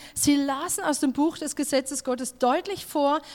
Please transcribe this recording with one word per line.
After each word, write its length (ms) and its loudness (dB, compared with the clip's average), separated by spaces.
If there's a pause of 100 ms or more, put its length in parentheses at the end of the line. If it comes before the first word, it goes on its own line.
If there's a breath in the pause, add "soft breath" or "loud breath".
(120)
sie 240 4
lasen 480 -2
aus 160 0
dem 120 2
Buch 260 0
des 180 -6
Gesetzes 480 -2
Gottes 320 -4
deutlich 480 0
vor 360 2 (140 loud breath)